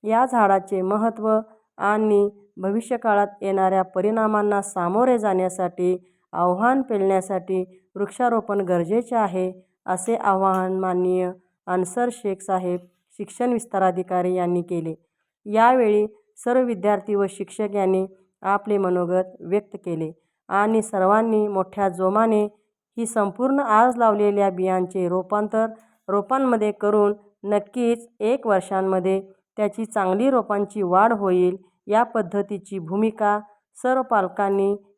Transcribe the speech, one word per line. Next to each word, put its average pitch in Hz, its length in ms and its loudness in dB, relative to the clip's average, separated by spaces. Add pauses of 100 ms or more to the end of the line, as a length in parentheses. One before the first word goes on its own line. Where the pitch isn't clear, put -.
या 226 220 2
झाडाचे 196 560 2
महत्त्व 220 580 0 (380)
आणि 208 520 2 (280)
भविष्यकाळात 208 680 0 (140)
येणाऱ्या 190 400 2
परिणामांना 208 800 0
सामोरे 202 580 0
जाण्यासाठी, 185 760 -2 (340)
आव्हान 190 500 2
पेलण्यासाठी 190 1120 -2
वृक्षारोपण 214 680 -2
गरजेचे 185 540 -2
आहे, 185 360 -2 (340)
असे 185 300 -2
आवाहन 190 640 0
माननीय 185 520 0 (360)
अन्सर 185 440 -2
शेख 202 240 -6
साहेब, 185 440 -4 (320)
शिक्षण 247 420 -4
विस्तार 214 280 -4
अधिकारी 180 520 0
यांनी 175 280 0
केले. 165 340 -6 (500)
यावेळी 214 600 4 (300)
सर्व 247 240 0
विद्यार्थी 208 540 -2
व 202 140 0
शिक्षक 202 440 -8
यांनी 190 340 0 (340)
आपले 202 360 0
मनोगत 180 460 0 (160)
व्यक्त 202 460 -4
केले 160 260 -6 (360)
आणि 214 340 2
सर्वांनी 214 680 2
मोठ्या 190 420 -2
जोमाने 208 560 0 (520)
ही 233 80 -4
संपूर्ण 233 540 -2
आज 240 380 4
लावलेल्या 208 520 2
बियांचे 185 600 -2
रूपांतर 208 580 -2 (400)
रोपांमध्ये 214 640 0
करून 208 420 2 (300)
नक्कीच 233 640 -2 (120)
एक 233 280 -2
वर्षांमध्ये 190 720 0 (360)
त्याची 214 280 -4
चांगली 208 440 0
रोपांची 208 520 -2
वाढ 190 320 4
होईल 180 420 0 (320)
या 208 160 2
पद्धतीची 202 760 -4
भूमिका 208 600 0 (360)
सर्व 262 260 0
पालकांनी, 196 760 0 (220)